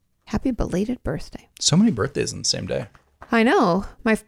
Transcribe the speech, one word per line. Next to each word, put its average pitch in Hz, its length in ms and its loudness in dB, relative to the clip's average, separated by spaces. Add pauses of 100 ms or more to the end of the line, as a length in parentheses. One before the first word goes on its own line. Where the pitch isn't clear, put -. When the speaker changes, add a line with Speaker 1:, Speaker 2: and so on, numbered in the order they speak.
(260)
Speaker 1:
Happy - 260 -4
belated 208 520 -4
birthday. - 440 -8 (120)
Speaker 2:
So - 180 2
many 220 140 6
birthdays - 420 -2
on 101 60 -12
the 101 60 -8
same - 220 -2
day. 107 200 -4 (440)
Speaker 1:
I 226 120 4
know. 220 420 2 (200)
My 220 80 2
f-, - 140 -2